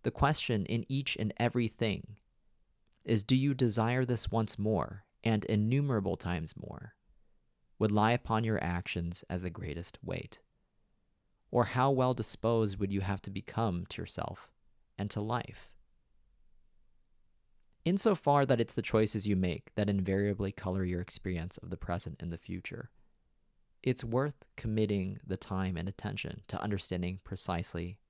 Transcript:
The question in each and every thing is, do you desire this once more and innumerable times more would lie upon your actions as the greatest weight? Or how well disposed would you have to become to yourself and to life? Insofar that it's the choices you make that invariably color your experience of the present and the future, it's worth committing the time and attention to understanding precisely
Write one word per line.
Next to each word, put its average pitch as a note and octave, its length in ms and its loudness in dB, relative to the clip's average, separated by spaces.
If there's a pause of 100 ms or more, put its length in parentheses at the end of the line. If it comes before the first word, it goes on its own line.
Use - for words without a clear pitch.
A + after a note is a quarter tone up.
The A#2+ 80 0
question C3 560 2
in A#2 240 -2
each C3+ 260 -2
and G#2+ 220 -2
every A#2+ 300 2
thing - 500 -2 (840)
is, A2 180 2
do C3 140 4
you C#3 160 4
desire B2 540 4
this A#2+ 240 0
once A2 280 0
more G2 460 0 (180)
and A2 220 4
innumerable A2 720 2
times E2+ 400 -4
more - 380 -12 (840)
would G#2+ 140 4
lie G#2+ 200 6
upon A2+ 320 0
your A2 200 2
actions F2 640 -2
as F2+ 140 -2
the F2+ 80 -2
greatest E2+ 520 -8
weight? - 380 -6 (1080)
Or A#2+ 140 4
how B2+ 260 2
well B2+ 240 4
disposed A2 640 0
would G2 120 -2
you G2 120 0
have F#2+ 180 -2
to G2 100 -10
become G2 600 -2
to - 100 -8
yourself - 500 -8 (460)
and G#2 140 -4
to G#2+ 100 -2
life? - 540 -6 (2000)
Insofar E3 600 4
that B2+ 120 4
it's A#2 140 0
the - 80 -2
choices G#2+ 460 2
you G#2 100 4
make F2+ 380 0
that G#2 160 2
invariably G2 600 2
color F#2+ 320 -2
your F2+ 200 0
experience F2+ 560 -6
of E2+ 100 -12
the F2+ 80 -6
present - 460 -6
and E2+ 100 -4
the E2 60 -8
future, - 520 -10 (920)
it's B2+ 200 0
worth B2+ 440 -2 (100)
committing G2+ 680 0
the F#2 100 -2
time F#2+ 400 -2
and F2+ 140 -4
attention - 580 -8
to - 140 -6
understanding F#2 600 -2
precisely F2+ 760 -6 (120)